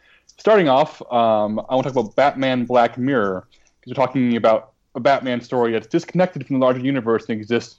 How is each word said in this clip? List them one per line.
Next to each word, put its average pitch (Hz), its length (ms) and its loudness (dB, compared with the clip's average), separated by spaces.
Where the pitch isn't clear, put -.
Starting 202 320 4
off, - 320 0
um, 110 560 0
I 127 60 -2
wanna 131 160 -2
talk - 20 -6
about 117 240 -4
Batman 131 480 0
Black 117 320 2
Mirror, 113 540 -2
'cause - 380 -20
we're 123 40 -14
talking 123 300 0
about 110 360 0
a 123 40 -8
Batman 127 400 0
story 120 300 -2
that's 110 160 -4
disconnected 170 580 -2
from 135 140 -4
the 127 80 2
larger 127 140 2
universe 120 480 -2
and 113 100 -4
exists 113 400 -4